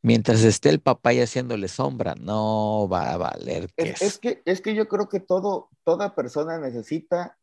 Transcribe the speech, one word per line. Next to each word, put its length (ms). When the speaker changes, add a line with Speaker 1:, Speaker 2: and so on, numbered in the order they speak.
Speaker 1:
Mientras 400
esté 280
el 100
papá 300
ahí 100
haciéndole 480
sombra, 500
no 720
va 220
a 40
valer 600
Speaker 2:
Es, 160
Speaker 1:
queso. 140
Speaker 2:
es 120
que, 260
es 160
que 140
yo 140
creo 200
que 120
todo, 480
toda 300
persona 440
necesita 840